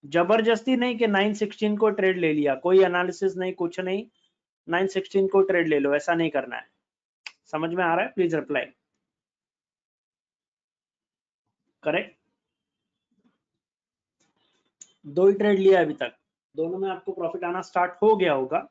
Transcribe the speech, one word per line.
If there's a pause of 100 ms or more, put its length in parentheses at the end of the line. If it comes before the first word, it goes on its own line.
जबरदस्ती
नहीं
कि
नाइन
सिक्सटीन
को
trade
ले
लिया,
कोई
analysis
नहीं,
कुछ
नहीं, (600)
नाइन
सिक्सटीन
को
trade
ले
लो,
ऐसा
नहीं
करना
है। (800)
समझ
में
आ
रहा
है?
Please
reply। (3250)
Correct, (3000)
दो
ही
trade
लिया
अभी
तक, (400)
दोनों
में
आपको
profit
आना
start (100)
हो
गया
होगा।